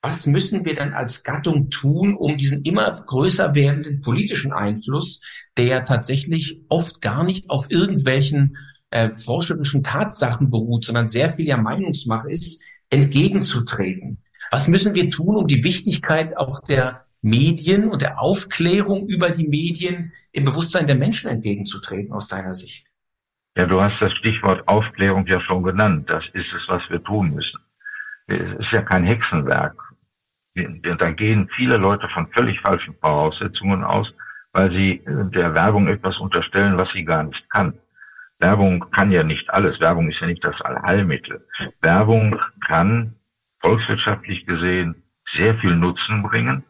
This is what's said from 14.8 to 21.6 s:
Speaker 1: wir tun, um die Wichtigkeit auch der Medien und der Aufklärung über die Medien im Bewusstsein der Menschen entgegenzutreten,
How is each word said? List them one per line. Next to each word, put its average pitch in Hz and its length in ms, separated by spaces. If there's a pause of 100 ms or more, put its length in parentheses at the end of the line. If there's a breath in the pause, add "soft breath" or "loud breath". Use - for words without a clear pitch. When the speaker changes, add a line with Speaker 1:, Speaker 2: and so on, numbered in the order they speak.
Speaker 1:
wir 180 160
tun, 180 240
um 190 100
die 143 180
Wichtigkeit 160 720
auch - 280
der 127 420 (160)
Medien 160 680
und 165 140
der - 180
Aufklärung 196 880
über 175 220
die 165 180
Medien 170 680 (180 loud breath)
im 139 140
Bewusstsein 165 420
der 139 80
Menschen 196 340
entgegenzutreten, 101 840